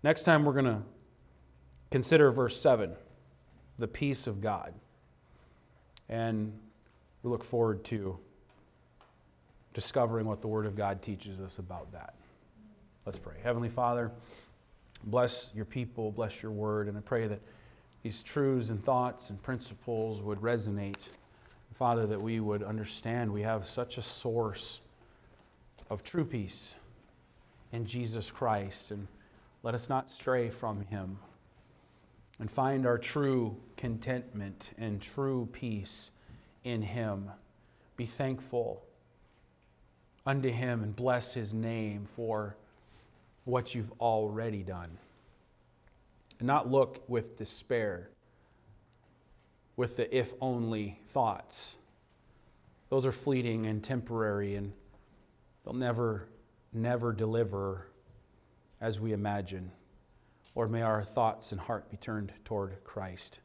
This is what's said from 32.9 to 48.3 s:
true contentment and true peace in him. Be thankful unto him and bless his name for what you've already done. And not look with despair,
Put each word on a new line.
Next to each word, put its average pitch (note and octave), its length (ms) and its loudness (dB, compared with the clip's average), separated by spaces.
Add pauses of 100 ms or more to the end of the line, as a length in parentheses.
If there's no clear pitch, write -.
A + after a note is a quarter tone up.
true B2+ 580 2 (200)
contentment A2+ 1000 -6
and G#2 240 -4
true C3+ 500 -2
peace - 600 -6 (520)
in A#2 200 -2
him. G2+ 480 -4 (640)
Be A#2+ 80 -4
thankful B2+ 800 -4 (1400)
unto C3+ 280 2
him A#2 320 0
and G#2 120 -4
bless B2 380 2
his G#2+ 180 -4
name A2 640 -2
for G#2+ 400 -2 (880)
what B2 300 0
you've A2 260 -4
already A2 600 2
done. F2 360 -8 (1400)
And A#2+ 80 -2
not B2+ 240 4
look C3 380 4
with A#2+ 300 -2
despair, G#2 720 -2 (1700)